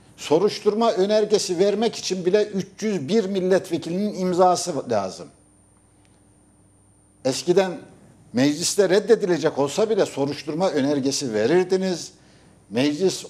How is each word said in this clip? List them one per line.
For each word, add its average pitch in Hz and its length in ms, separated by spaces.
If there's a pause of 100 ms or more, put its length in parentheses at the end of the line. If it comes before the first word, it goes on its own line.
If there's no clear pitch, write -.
(160)
soruşturma 202 760
önergesi 202 680
vermek 202 380
için 185 300
bile 208 180
üç - 380
yüz 185 260
bir 208 160
milletvekilinin 185 960
imzası 180 720
lazım. 95 380 (2000)
Eskiden 175 540 (540)
mecliste 151 560
reddedilecek 175 720
olsa 190 320
bile 196 160
soruşturma 147 640
önergesi 135 640
verirdiniz. 180 760 (580)
Meclis 147 600